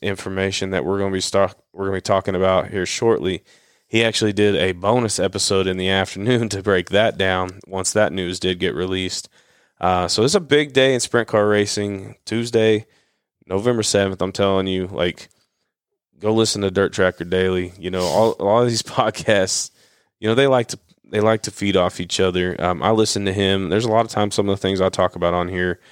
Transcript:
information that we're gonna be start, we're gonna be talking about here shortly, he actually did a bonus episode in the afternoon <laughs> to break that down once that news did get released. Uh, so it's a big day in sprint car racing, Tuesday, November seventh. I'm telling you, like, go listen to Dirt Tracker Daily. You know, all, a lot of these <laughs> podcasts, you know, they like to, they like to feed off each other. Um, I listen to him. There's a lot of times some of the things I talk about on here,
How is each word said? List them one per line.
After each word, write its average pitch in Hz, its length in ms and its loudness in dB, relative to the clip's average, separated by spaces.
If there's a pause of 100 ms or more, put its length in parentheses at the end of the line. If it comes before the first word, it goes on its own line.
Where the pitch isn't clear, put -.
information 95 680 -4
that 85 140 -2
we're 98 120 -2
gonna 98 140 -2
be 92 100 -2
start, 98 320 0 (200)
we're 98 140 -8
gonna 95 100 -4
be 92 40 -6
talking 95 340 0
about 92 340 2
here 92 160 -4
shortly, 92 580 0 (420)
he 113 180 2
actually 110 300 0
did 101 220 4
a 92 160 0
bonus 104 480 0
episode 95 480 0
in 92 100 -2
the 92 120 -2
afternoon 101 600 0
<laughs> - 0 -
to 98 140 -6
break 92 260 0
that 101 280 2
down 92 500 -2
once 92 240 -6
that 104 220 2
news 90 260 -6
did 92 200 -2
get 92 140 -2
released. 92 560 -4 (500)
Uh, 90 280 0
so 107 160 0
it's 147 100 2
a 208 60 2
big 147 340 0
day 131 220 4
in 120 40 -2
sprint 117 280 0
car 104 200 2
racing, 104 680 -2 (100)
Tuesday, 110 600 0 (580)
November 107 380 0
seventh. 98 380 0
I'm 92 100 -2
telling 95 340 0
you, 92 220 -2
like, 90 420 -4 (880)
go 107 140 0
listen 107 300 2
to 95 80 0
Dirt 95 220 0
Tracker 92 320 0
Daily. 92 520 0
You 90 140 -6
know, 92 100 -2
all, 92 380 2
a - 40 -4
lot 110 200 4
of 120 60 2
these 113 120 -2
<laughs> - 20 -10
podcasts, - 840 0 (500)
you 107 80 -4
know, 113 60 2
they 135 140 4
like 127 220 2
to, 113 100 -12 (300)
they 107 100 -2
like 110 240 2
to - 80 -8
feed 98 260 0
off 87 220 0
each 87 200 -6
other. 90 400 0
Um, 90 220 -2
I 101 80 2
listen 107 360 2
to 95 80 0
him. 95 360 0
There's 110 160 0
a 110 60 -2
lot 113 120 2
of 110 80 -4
times 104 220 -2
some 101 160 0
of 98 80 2
the - 40 -8
things 95 200 0
I 92 80 2
talk 92 260 0
about 87 200 0
on 87 120 -2
here, 90 320 -4 (120)